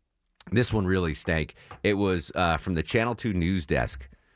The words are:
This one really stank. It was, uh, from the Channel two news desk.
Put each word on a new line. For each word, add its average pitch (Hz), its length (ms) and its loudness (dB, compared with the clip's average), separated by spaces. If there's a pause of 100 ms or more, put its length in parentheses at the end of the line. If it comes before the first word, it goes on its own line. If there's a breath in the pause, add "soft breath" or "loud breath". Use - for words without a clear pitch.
(500)
This 120 220 2
one 104 140 2
really 92 260 2
stank. 80 420 -2 (280 loud breath)
It 104 120 4
was, 95 400 0
uh, 85 220 2
from 95 180 -4
the 78 80 2
Channel 117 320 0
two 107 200 -2
news 87 320 0
desk. - 420 -2 (280 soft breath)